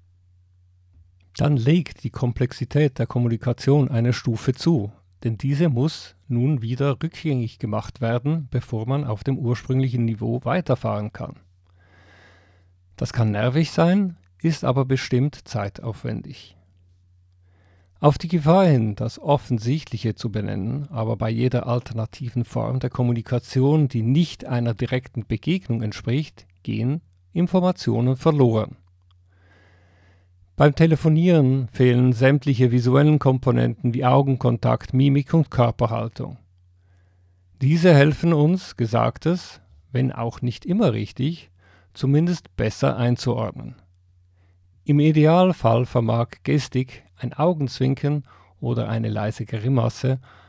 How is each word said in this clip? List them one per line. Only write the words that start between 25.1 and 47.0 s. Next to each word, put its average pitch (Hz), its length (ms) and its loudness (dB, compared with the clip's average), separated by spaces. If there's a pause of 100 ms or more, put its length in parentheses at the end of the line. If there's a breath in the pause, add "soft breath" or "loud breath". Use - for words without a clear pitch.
Begegnung 120 560 -4
entspricht, 117 640 -6 (180)
gehen 117 360 -4 (320)
Informationen 170 840 0
verloren. 127 600 2 (1800 soft breath)
Beim 143 200 4
Telefonieren 156 920 4
fehlen 127 440 4
sämtliche 131 580 2
visuellen 135 480 4
Komponenten 120 760 0
wie 127 100 -2
Augenkontakt, 127 880 0
Mimik 135 400 2
und 165 180 2
Körperhaltung. 117 880 -2 (1300)
Diese 165 320 6
helfen 151 400 6
uns, 156 420 0
Gesagtes, 117 840 -2 (300)
wenn 127 200 0
auch 117 300 -8
nicht 120 240 -6
immer 180 260 2
richtig, 123 580 -6 (440 soft breath)
zumindest 156 640 0
besser 117 400 -2
einzuordnen. 120 800 -4 (1080)
Im 147 160 2
Idealfall 156 880 4
vermag 117 420 -2 (140)
Gestik, 135 600 -2 (140)